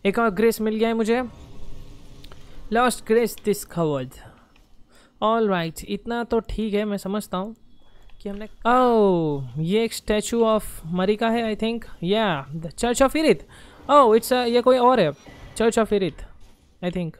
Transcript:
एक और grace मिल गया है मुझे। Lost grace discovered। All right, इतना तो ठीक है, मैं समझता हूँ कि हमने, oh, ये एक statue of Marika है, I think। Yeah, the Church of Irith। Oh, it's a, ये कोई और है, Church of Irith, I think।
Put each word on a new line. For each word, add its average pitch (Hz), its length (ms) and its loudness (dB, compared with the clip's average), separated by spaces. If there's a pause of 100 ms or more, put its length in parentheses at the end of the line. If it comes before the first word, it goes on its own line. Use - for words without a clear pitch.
एक 196 120 0
और 226 120 2
grace 220 300 2
मिल 220 160 -2
गया 220 120 2
है 226 60 0
मुझे। 226 280 0 (1500)
Lost 233 300 2
grace 220 340 0
discovered। 151 760 -2 (1080)
All 220 260 2
right, 170 360 -2
इतना 233 400 -6
तो 226 160 0
ठीक 214 340 -4
है, 208 100 0
मैं 208 120 -4
समझता 196 400 -6
हूँ 208 200 -6 (680)
कि 208 60 -10
हमने, 202 180 -10
oh, 202 1000 2 (100)
ये 185 260 0
एक 226 100 -4
statue 214 480 0
of 220 220 2 (220)
Marika 190 420 0
है, 226 280 -2
I - 40 -12
think। 226 240 -2 (200)
Yeah, 185 400 0 (220)
the 156 120 -8
Church 247 320 0
of 285 60 -6
Irith। 302 260 2 (480)
Oh, 262 280 6
it's 226 140 -2
a, 247 140 0
ये 240 160 2
कोई 254 160 4
और 247 220 4
है, 151 120 2 (420)
Church 226 320 2
of - 60 -2
Irith, 190 300 -2 (640)
I 180 120 -4
think। 170 240 -4